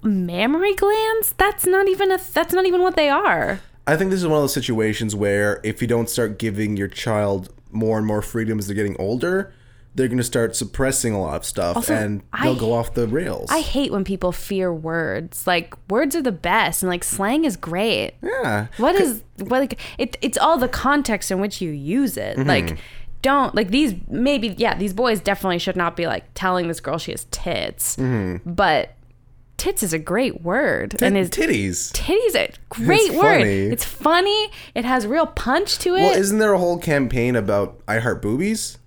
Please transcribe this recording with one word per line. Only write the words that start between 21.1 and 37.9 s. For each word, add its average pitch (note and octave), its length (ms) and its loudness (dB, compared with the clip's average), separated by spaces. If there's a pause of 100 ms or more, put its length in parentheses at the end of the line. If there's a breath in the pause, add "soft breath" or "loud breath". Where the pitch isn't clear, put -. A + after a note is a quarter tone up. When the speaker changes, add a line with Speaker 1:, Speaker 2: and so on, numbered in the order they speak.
Speaker 1:
in F#3 100 0
which G3+ 220 -4
you F3 80 -4
use E3+ 480 -2
it. G2 200 -6
Speaker 2:
Mm-hmm. C3 120 0
Speaker 1:
Like, E2 280 0 (440 loud breath)
don't, C4+ 320 2
like, G3+ 160 2
these, B3+ 240 2 (160)
maybe, A#3 480 0
yeah, A3 180 2
these F#3+ 180 -2
boys A3 260 0
definitely F#3+ 400 0
should F3+ 160 -4
not E3+ 200 0
be, E3+ 120 -2
like, G#2 160 -4 (100)
telling F#3 360 0
this E3 100 -4
girl C#3+ 180 -4
she - 140 -8
has - 180 -10
tits. - 680 -4
Speaker 2:
Mm-hmm. A2+ 540 -2
Speaker 1:
But E3+ 440 2 (640)
tits G4+ 260 -2
is E3+ 100 -2
a D#3+ 60 -2
great F#3 420 -2
word. E3+ 500 0
Speaker 2:
Tit-, - 120 0
Speaker 1:
And G3 120 4
is F#3+ 140 2
Speaker 2:
titties. G#2 640 -2
Speaker 1:
Titties G4+ 420 0
are - 160 2
a - 60 -18 (120)
great F4+ 320 4
Speaker 2:
It's G4+ 140 2
Speaker 1:
word. D#4+ 60 4 (200)
Speaker 2:
funny. G3 160 2 (100)
Speaker 1:
It's A3+ 180 -2
funny. G4+ 640 2 (240 loud breath)
It A#3 120 -2
has B3 200 0
real D#4 220 0
punch D#4+ 520 -2
to F4+ 160 0
it. F#4+ 60 4
Speaker 2:
Well, - 160 4
isn't G3+ 220 2
there G#3+ 140 4
a F#3+ 40 4
whole F3 220 2
campaign B2 560 2
about G2+ 520 0
I G#2+ 120 0